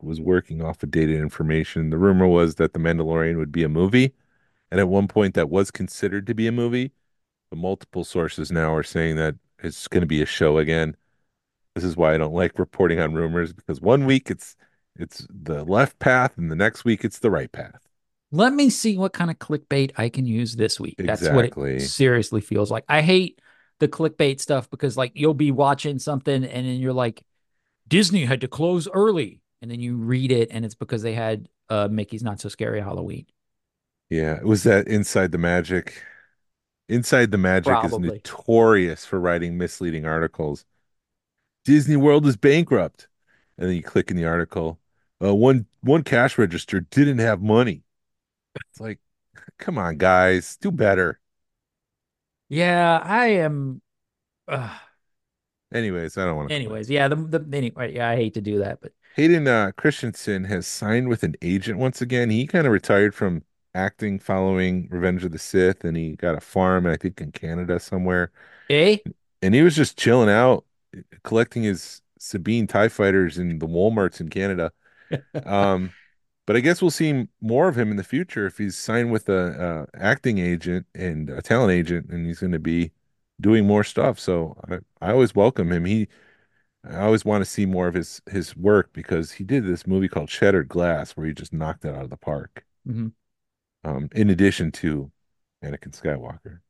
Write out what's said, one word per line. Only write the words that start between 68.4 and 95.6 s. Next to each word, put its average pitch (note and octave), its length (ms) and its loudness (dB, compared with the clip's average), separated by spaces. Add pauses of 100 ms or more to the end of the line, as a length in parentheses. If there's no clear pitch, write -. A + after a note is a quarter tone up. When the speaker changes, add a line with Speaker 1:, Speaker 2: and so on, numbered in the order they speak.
Speaker 2:
Eh? F3 300 4 (420)
Speaker 1:
And F#2+ 140 2
he C#3+ 80 8
was E3+ 120 6
just D3+ 240 0
chilling A#2 300 4
out, A#2 380 4 (580)
collecting A2+ 380 0
his G2+ 400 -6 (160)
Sabine G#2+ 480 -4
tie G#2+ 220 2
fighters F#2+ 500 2
in F2 200 -4
the D#2+ 100 -6
Walmarts F#2+ 520 0
in E2 80 -8
Canada. F#2 440 -4 (380)
Speaker 2:
<laughs> - 120 -6 (220)
Speaker 1:
Um, F#2+ 480 0 (540)
but G#2+ 100 2
I B2 40 4
guess D#3+ 200 2
we'll F3 100 2
see D3 380 -2 (140)
more B2+ 260 2
of C3+ 80 -2
him A2 140 -2
in G2+ 80 -4
the G2 60 -6
future B2 420 -6
if F#2 100 -8
he's G2+ 220 -6
signed A#2 340 -2
with A2 160 -4
a, F2 640 -2
a - 80 -18
acting A2+ 360 0
agent F2 560 -4
and D#2 340 -8
a - 140 -12
talent A#2 300 2
agent, F2 380 -2
and E2+ 160 -8
he's E2+ 140 -8
gonna F2+ 180 -4
be E2 340 -2 (480)
doing G#2 260 4
more G#2 180 4
stuff. - 340 -2
So E2 380 -4 (140)
I, F2+ 80 -8 (280)
I G#2 60 0
always B2+ 220 2
welcome G2+ 360 2
him. E2+ 140 -2
He, G#2 240 -2 (720)
I E2+ 180 -12
always A2 260 2
wanna G#2 180 2
see G2+ 220 -2
more F2+ 220 0
of E2+ 60 -4
his, - 360 -6
his F#2 260 -8
work G2 380 2
because E2 380 -4
he G2 120 -12
did A#2+ 220 0
this F2 200 -4
movie F#2+ 220 2
called E2 220 -6
Shattered F#2+ 380 2
Glass E2+ 440 -2
where D#2 140 -8
he D#2 80 -4
just - 180 -16
knocked D#2 320 -6
it D2 100 -8
out C2+ 100 -12
of C2 60 -14
the C#2 60 -16
park. - 480 -10 (240)
Speaker 2:
Mm-hmm. A2+ 200 -6 (760)
Speaker 1:
Um, D2 280 -6
in G#2+ 180 4
addition F#2 420 2
to D2 400 -6 (500)